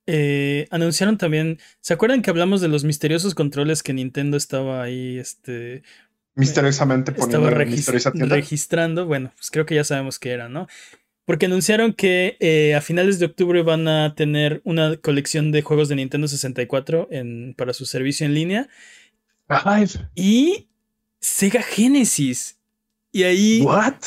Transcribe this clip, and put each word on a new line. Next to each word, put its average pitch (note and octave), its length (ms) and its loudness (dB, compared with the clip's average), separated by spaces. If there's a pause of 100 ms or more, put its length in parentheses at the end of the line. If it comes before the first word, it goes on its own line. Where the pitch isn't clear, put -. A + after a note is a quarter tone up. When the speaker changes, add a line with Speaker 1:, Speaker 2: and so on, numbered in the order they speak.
Speaker 1:
eh, C#3+ 640 0
anunciaron E3+ 460 0
también, D#3+ 420 -2 (220)
¿se - 140 -2
acuerdan A#3 260 2
que G#3 80 -2
hablamos F#3 320 2
de F3 80 0
los D3 160 0
misteriosos D#3 500 -2
controles D3 480 -2
que C3+ 120 -6
Nintendo C#3 420 -2
estaba C3+ 460 -4
ahí, B2+ 360 -8
este, A#2+ 640 -12 (500)
Speaker 2:
Misteriosamente C3+ 800 2
Speaker 1:
estaba B2+ 180 -2
Speaker 2:
poniendo D3+ 180 2
en D3+ 80 2
Speaker 1:
regis-, C3+ 200 0
Speaker 2:
misteriosa C3 360 0
tienda? D3 220 0
Speaker 1:
registrando? E3 720 -2
Bueno, C3+ 300 -4
pues - 140 -14
creo D#3 140 0
que D#3 120 -2
ya D3 80 0
sabemos C3+ 340 -4
qué B2 140 -6
era, A#2+ 180 -8
¿no? E3 160 -10 (580)
Porque E3+ 220 0
anunciaron G#3+ 480 2
que, F3+ 460 2
eh, D3+ 340 4
a D3 80 0
finales F3+ 380 2
de F3 60 2
octubre F3 360 2
van D#3+ 260 2
a D3+ 260 2
tener D3 500 0
una D#3+ 340 0
colección D3 540 -2
de D3 100 2
juegos D3 260 2
de C#3+ 80 -2
Nintendo C#3 320 -2
sesenta C3 320 -6
y B2 60 -4
cuatro D#3+ 440 -2
en, B2 460 -10
para B2+ 160 -6
su B2+ 140 -12
servicio C#3+ 400 -4
en C#3+ 80 0
línea. F#3 340 -2 (760)
Speaker 3:
Five. G3+ 680 0
Speaker 1:
Y B3 540 2 (520)
Sega G3+ 420 0
Genesis. G#3+ 960 0 (540)
Y F#3+ 120 2
ahí G#3 380 4
Speaker 3:
What? A3 320 2 (120)